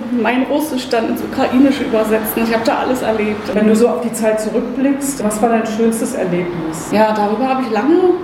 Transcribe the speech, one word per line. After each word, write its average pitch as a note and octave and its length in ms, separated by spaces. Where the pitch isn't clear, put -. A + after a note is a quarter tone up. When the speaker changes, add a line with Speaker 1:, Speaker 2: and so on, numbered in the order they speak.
Speaker 1:
mein B3 220
Russisch C#4 440
dann A3+ 220
ins A3+ 120
Ukrainische C4 640
übersetzen. G#3+ 640
Ich A3+ 60
habe A3 100
da - 140
alles B3+ 240
erlebt. G#3+ 520
Speaker 2:
Wenn G#3+ 140
du G#3+ 80
so A#3 140
auf - 120
die A#3 120
Zeit G#3+ 260
zurückblickst, C4 840
was G#3 200
war A#3 80
dein A3 180
schönstes A3 480
Erlebnis? F3 800
Speaker 1:
Ja, G#3+ 200
darüber G#3+ 360
habe C4 140
ich A3 80
lange C4+ 280